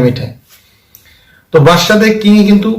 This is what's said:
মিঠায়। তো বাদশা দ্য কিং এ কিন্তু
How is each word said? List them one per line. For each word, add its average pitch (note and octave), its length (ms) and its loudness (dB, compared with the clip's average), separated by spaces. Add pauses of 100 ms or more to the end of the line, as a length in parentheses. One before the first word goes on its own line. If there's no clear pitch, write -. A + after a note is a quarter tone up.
মিঠায়। - 280 -6 (1200)
তো E3 40 4 (100)
বাদশা F3 340 0
দ্য A3 80 0 (120)
কিং G#3 180 2
এ G3+ 100 4
কিন্তু G3+ 300 0